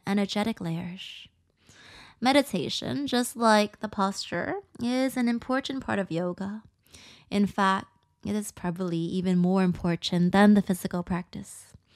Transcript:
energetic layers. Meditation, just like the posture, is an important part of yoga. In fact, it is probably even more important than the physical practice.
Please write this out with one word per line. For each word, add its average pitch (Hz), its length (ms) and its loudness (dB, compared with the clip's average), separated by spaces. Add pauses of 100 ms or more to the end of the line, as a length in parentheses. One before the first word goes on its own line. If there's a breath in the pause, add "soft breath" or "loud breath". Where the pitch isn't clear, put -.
energetic 208 540 -2
layers. 175 680 -8 (960 loud breath)
Meditation, 269 840 0
just 247 300 -2
like 214 460 4
the 214 80 -6
posture, 196 720 -4 (180)
is 254 380 -2
an 240 100 0
important 254 560 -2
part 208 160 -2
of 185 100 -4
yoga. 180 540 -4 (680 loud breath)
In 202 160 2
fact, 190 420 0 (380)
it 202 80 -4
is 208 200 -6
probably 175 440 -4
even 180 400 0
more 185 240 4
important 180 680 0
than 208 220 8
the 202 80 6
physical 175 420 -4
practice. - 680 -10 (220 loud breath)